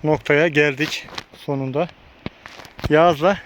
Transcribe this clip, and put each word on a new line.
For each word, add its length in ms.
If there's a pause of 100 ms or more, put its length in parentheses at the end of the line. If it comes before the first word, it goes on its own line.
noktaya 440
geldik 600 (300)
sonunda. 500 (1000)
Yağız'la 580